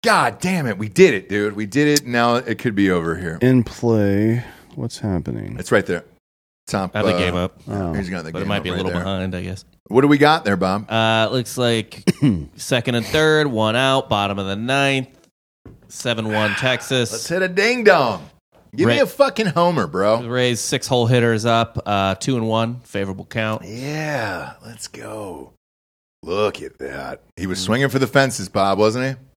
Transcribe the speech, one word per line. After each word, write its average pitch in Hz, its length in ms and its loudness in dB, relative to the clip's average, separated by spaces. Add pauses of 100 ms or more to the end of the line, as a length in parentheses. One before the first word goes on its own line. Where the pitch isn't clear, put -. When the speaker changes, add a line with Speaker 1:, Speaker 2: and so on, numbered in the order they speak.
Speaker 1:
God 160 340 2
damn 180 280 0
it. 101 120 -2
We 110 100 -4
did 170 260 6
it, 95 140 -6
dude. 104 280 -2
We 107 100 -4
did 143 220 2 (120)
it. 139 60 -16
Now 120 300 2
it 113 220 -4
could 113 180 -4
be 98 140 4
over 82 260 0
here. 85 240 -8
Speaker 2:
In 127 240 4
play. 110 800 0 (320)
What's 120 240 -10
happening? 69 580 -6
Speaker 1:
It's - 140 -4
right 101 120 4
there. 87 200 -4 (640)
Top, 95 260 -4
Speaker 3:
I 104 40 -2
have 104 80 0
the 92 80 2
Speaker 1:
uh, 87 40 0
Speaker 3:
game 90 160 0
up. 90 320 -4
Speaker 2:
Oh. 95 280 -4
Speaker 1:
he's 95 160 -4
got 90 140 -8
the 80 60 -10
Speaker 3:
But 82 80 -8
it 95 40 -4
Speaker 1:
game 98 60 -4
Speaker 3:
might 101 100 0
Speaker 1:
up - 40 -4
Speaker 3:
be 90 60 -6
a 90 40 -4
Speaker 1:
right 87 40 -2
Speaker 3:
little 92 160 -4
Speaker 1:
there. 87 80 -2
Speaker 3:
behind, 92 340 -4
I 90 80 -8
guess. 92 220 -10 (240)
Speaker 1:
What 123 140 4
do 147 60 4
we 147 100 6
got 151 260 4
there, 98 140 2
Bob? 95 320 0
Speaker 3:
Uh, 113 420 2
looks 123 240 -4
like 117 480 -2 (180)
<clears throat> 92 340 0
second 123 380 -2
and 113 120 -2
third, 156 400 2
one 110 280 0
out, 135 360 0
bottom 101 280 0
of 98 80 -4
the 98 80 -4
ninth, 135 540 -2 (800)
seven 113 420 -4
one 107 220 0
Texas. 127 580 0
Speaker 1:
Let's - 160 -8
hit 175 160 -2
a 185 60 0
ding 214 360 0
dong. 131 440 4 (480)
Give 165 100 4
me 240 120 4
Speaker 3:
Ra- 269 60 6
Speaker 1:
a - 20 0
fucking 247 400 0
homer, 170 400 2
bro. 101 420 2
Speaker 3:
Rays 123 320 0
six - 260 -4
hole 123 200 2
hitters 117 400 2
up, 117 400 0
uh, 98 300 0
two 135 200 -2
and 113 100 -2
one, 113 340 -2
favorable 98 440 -8
count. 110 400 -6
Speaker 1:
Yeah, 120 880 -8 (120)
let's 113 240 -16
go. 98 680 -14 (680)
Look 98 400 -2
at 67 160 -16
that. 67 440 -10 (140)
He 95 100 -6
was 92 140 -4
Speaker 3:
Mm. 92 40 -6
Speaker 1:
swinging 123 240 2
for 135 100 0
the 131 80 2
fences, 113 440 0
Bob, 98 280 2
wasn't 127 380 0
he? - 80 -20 (120)